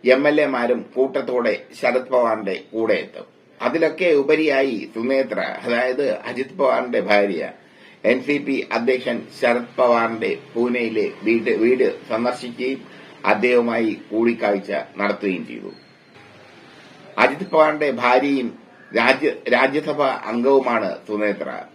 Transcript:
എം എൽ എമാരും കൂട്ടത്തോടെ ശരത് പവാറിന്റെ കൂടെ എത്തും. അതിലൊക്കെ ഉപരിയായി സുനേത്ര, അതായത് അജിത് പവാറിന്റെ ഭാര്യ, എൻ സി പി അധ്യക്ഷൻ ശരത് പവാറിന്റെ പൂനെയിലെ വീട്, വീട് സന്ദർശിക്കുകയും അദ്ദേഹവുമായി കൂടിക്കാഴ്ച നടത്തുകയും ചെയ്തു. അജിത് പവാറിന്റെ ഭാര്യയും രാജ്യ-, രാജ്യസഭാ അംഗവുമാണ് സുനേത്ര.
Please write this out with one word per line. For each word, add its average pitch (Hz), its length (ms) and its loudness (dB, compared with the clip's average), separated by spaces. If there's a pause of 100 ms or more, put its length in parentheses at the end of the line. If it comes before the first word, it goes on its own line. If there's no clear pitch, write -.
(120)
എം 139 160 4
എൽ 151 140 4
എമാരും 120 440 0 (100)
കൂട്ടത്തോടെ 123 640 0 (200)
ശരത് 127 260 0
പവാറിന്റെ 110 560 0 (100)
കൂടെ 110 200 0
എത്തും. - 320 -6 (360)
അതിലൊക്കെ 156 440 0
ഉപരിയായി 139 920 2
സുനേത്ര, 120 440 -2
അതായത് 123 800 -2
അജിത് 123 400 -8
പവാറിന്റെ 123 420 0
ഭാര്യ, 101 520 0 (540)
എൻ 127 180 2
സി 143 140 0
പി 135 340 -4
അധ്യക്ഷൻ 120 560 -2 (140)
ശരത് 120 360 0
പവാറിന്റെ 117 600 2 (160)
പൂനെയിലെ 117 580 -2 (120)
വീട്, 113 260 2
വീട് 120 600 2
സന്ദർശിക്കുകയും 123 720 -4 (440)
അദ്ദേഹവുമായി 117 720 2 (140)
കൂടിക്കാഴ്ച 104 600 0 (260)
നടത്തുകയും 98 500 -4
ചെയ്തു. 50 240 -14 (1500)
അജിത് 135 300 2
പവാറിന്റെ 151 440 2
ഭാര്യയും 123 680 0 (380)
രാജ്യ-, 127 560 0
രാജ്യസഭാ 139 720 0
അംഗവുമാണ് 120 680 2 (120)
സുനേത്ര. 104 560 -4 (120)